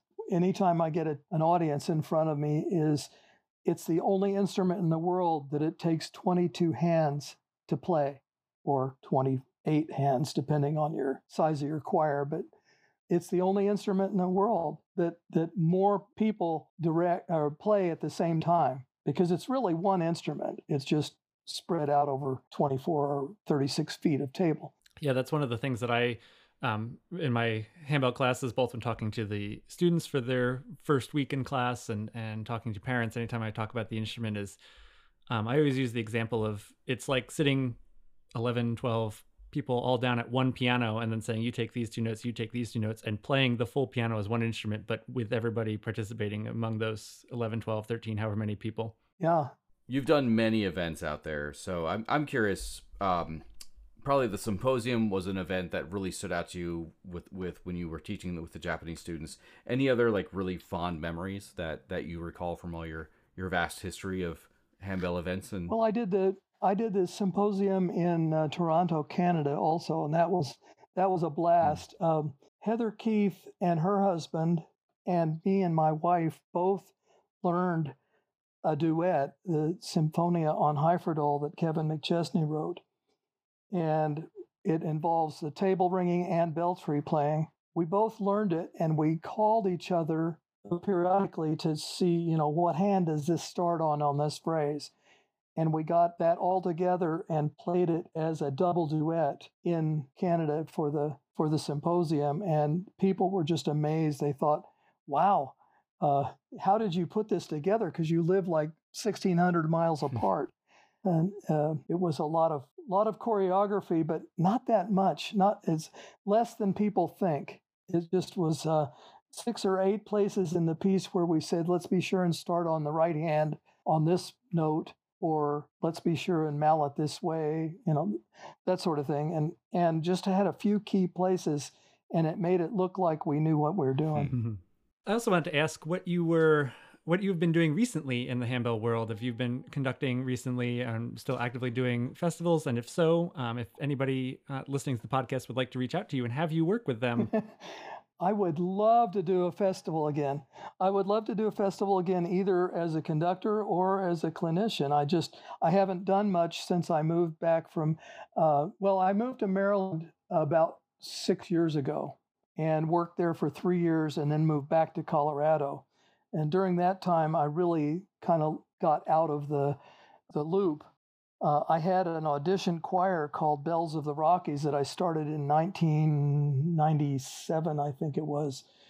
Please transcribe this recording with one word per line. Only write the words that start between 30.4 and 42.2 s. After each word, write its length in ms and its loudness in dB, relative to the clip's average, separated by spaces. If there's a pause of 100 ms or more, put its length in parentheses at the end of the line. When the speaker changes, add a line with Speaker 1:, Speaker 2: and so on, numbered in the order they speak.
Speaker 2:
first 300 0
week 200 -2
in 100 -2
class 460 -4
and, 240 -6
and 320 -8
talking 300 -6
to 40 -10
parents, 380 -2
anytime 240 -4
I 80 -4
talk 220 -6
about 180 -6
the 80 -6
instrument 400 -6
is, 200 -8 (720)
um, 180 0
I 100 0
always 200 2
use 140 -2
the 80 -4
example 460 -2
of 260 -6 (140)
it's 240 -4
like 220 -2
sitting 440 0 (600)
eleven, 400 -2
twelve 460 -2 (280)
people 300 -4
all 180 2
down 220 0
at 100 -6
one 240 2
piano 460 0
and 120 -2
then 100 -4
saying, 200 -4
"You 100 -2
take 220 -4
these 160 -4
two 120 -6
notes, 220 -4